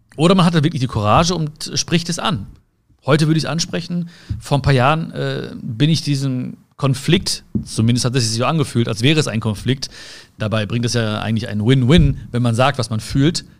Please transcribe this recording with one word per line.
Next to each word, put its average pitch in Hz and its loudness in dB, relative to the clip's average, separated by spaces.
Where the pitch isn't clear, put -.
oder 175 4
man 170 6
hat 175 2
halt 156 4
wirklich 131 0
die 131 0
Courage 123 2
und 156 -6
spricht 170 -2
es 170 -6
an. 127 -4
Heute 151 2
würde 160 2
ich's 143 -2
ansprechen. 170 -4
Vor - 0
ein 123 0
paar 139 2
Jahren, 139 2
äh, 135 -6
bin 135 0
ich - 2
diesem 135 -4
Konflikt, - -2
zumindest 117 0
hat 123 -2
es 120 0
sich 113 -4
so 123 0
angefühlt, 131 0
als 113 -4
wäre 151 4
es 143 0
ein 110 -4
Konflikt. 117 -4
Dabei 107 -2
bringt 117 -2
es 113 -4
ja 107 -2
eigentlich 107 -2
ein 104 -4
Win-Win, 139 4
wenn 120 -2
man 120 2
sagt, 131 2
was 135 -4
man 107 -2
fühlt. 147 0